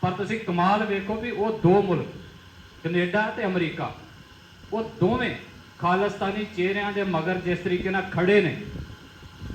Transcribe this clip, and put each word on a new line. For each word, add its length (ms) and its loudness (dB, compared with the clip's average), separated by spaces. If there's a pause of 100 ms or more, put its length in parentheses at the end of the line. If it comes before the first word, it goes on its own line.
ਪਰ 100 2
ਤੁਸੀਂ 300 -4
ਕਮਾਲ 440 2
ਵੇਖੋ 300 -2
ਵੀ 160 -6
ਉਹ 320 -2
ਦੋ 180 8
ਮੁਲਕ 260 0 (760)
ਕੈਨੇਡਾ 380 0 (160)
ਤੇ 80 -4
ਅਮਰੀਕਾ, 460 -2 (840)
ਉਹ 260 -2
ਦੋਵੇਂ 340 2 (460)
ਖਾਲਿਸਤਾਨੀ 680 0 (100)
ਚਿਹਰਿਆਂ 360 0
ਦੇ 120 -2
ਮਗਰ 420 0
ਜਿਸ 140 0
ਤਰੀਕੇ 300 0
ਨਾਲ 220 0
ਖੜੇ 300 6
ਨੇ, 140 0 (1000)